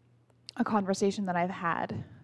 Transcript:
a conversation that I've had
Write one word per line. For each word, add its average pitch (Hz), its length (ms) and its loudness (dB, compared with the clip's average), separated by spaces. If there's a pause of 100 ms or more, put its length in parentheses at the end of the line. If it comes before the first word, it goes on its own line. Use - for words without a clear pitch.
(560)
a 240 80 2
conversation 196 600 2
that 175 100 0
I've 175 140 2
had 180 540 -2 (200)